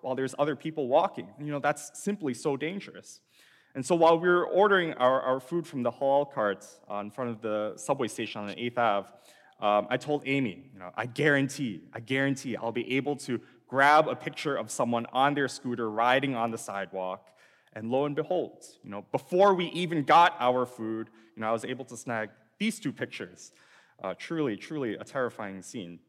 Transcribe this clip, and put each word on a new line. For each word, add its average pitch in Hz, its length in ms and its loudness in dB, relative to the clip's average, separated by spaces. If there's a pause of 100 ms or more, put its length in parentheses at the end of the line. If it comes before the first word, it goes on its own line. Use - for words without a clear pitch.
while 131 120 -4
there's 131 240 -4
other 147 180 0
people 156 320 -6
walking. 147 400 0 (100)
You 147 140 -8
know, 143 160 -6
that's - 160 -2 (220)
simply 202 280 -2
so 139 220 -2
dangerous." 156 640 -10 (540)
And 135 140 -6
so 180 140 4
while 165 160 8
we 180 100 2
were 175 180 4 (160)
ordering 185 320 4
our, 127 340 4
our 131 120 2
food 170 260 -4
from 131 200 -6
the 117 60 0
halal 139 340 2 (100)
carts, 104 300 0 (240)
uh, 101 160 -6
in 104 40 -12
front 123 200 -6
of 110 100 -10
the 107 360 -4
subway 135 320 -2
station 107 340 -8
on 104 160 -8
Eighth 120 200 -4
Ave, 101 300 2 (520)
um, 104 340 2
I - 20 -2
told 147 300 -4
Amy, 135 460 -2
you - 80 -20
know, 90 100 -14 (120)
"I 120 40 -4
guarantee, 139 680 0 (180)
I 117 80 -10
guarantee 135 600 -2
I'll 117 240 -4
be 127 120 -2
able 143 200 -2 (120)
to 117 120 -2 (280)
grab 143 400 6
a 123 80 -2
picture 147 400 -6
of 110 140 -6
someone 117 420 0
on 135 220 2
their 139 140 0
scooter 120 400 -6
riding 127 460 2
on 117 160 -2
the 113 80 -8
sidewalk." 95 640 -8 (540)
And 110 140 -8
lo 139 160 2
and 147 100 -4
behold, 156 480 -4 (180)
you - 100 -16
know, 101 200 -10
before 190 480 6
we 175 60 0
even 165 360 -2
got 165 380 8
our 127 240 4
food, 113 460 -8 (240)
you 110 80 -8
know, 110 80 0
I - 20 4
was 113 200 -2
able 127 200 -8
to 120 40 -14
snag 110 340 -6 (280)
these 220 220 -2
two 139 100 -4
pictures. - 640 -12 (500)
Uh, 92 120 -6 (120)
truly, 147 300 -2
truly 131 380 -6
a - 100 -10
terrifying 110 560 -6
scene. 87 380 -12 (100)